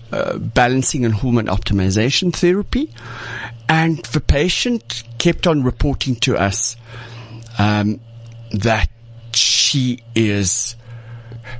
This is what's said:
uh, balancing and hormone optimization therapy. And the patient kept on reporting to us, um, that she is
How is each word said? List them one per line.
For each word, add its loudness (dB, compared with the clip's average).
uh, -2
balancing 2
and 2
hormone 2
optimization 2
therapy. 0
And 2
the -4
patient 2
kept 2
on 4
reporting 0
to 2
us, 0
um, 2
that 2
she 0
is 2